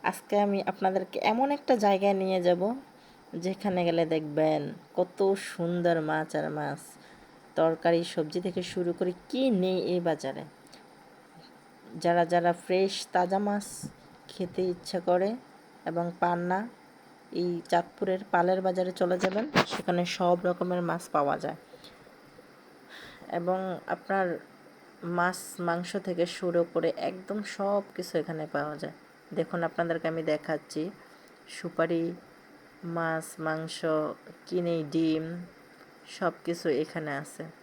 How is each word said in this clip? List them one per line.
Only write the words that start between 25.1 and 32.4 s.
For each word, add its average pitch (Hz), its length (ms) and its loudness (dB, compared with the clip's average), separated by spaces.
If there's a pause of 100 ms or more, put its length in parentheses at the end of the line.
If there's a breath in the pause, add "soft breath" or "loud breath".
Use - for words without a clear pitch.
মাংস 175 440 -2
থেকে 175 220 0
শুরু 175 380 0 (100)
করে 165 220 2
একদম 190 460 -4
সব 202 400 0 (140)
কিছু 180 220 -4
এখানে 156 340 -4
পাওয়া 147 240 -2
যায়। - 160 -8 (420)
দেখুন, 170 300 -2
আপনাদেরকে 165 440 -2
আমি 160 140 -2
দেখাচ্ছি, 156 680 -2 (580 loud breath)
সুপারি, 170 640 0 (720)